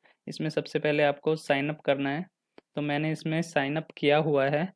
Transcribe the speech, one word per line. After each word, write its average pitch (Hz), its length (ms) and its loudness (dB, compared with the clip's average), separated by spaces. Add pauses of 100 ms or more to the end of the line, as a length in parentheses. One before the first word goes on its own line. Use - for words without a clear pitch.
(280)
इसमें 156 220 -6
सबसे 147 300 -2
पहले 151 260 2
आपको 151 320 0
साइन 143 320 -2
अप 151 120 -8
करना 139 280 0
है, 156 160 -4 (500)
तो 147 60 -4
मैंने 147 300 -2
इसमें 160 320 -2
साइन 143 340 -2
अप 160 200 -8
किया 147 220 4
हुआ 143 300 2
है 156 260 0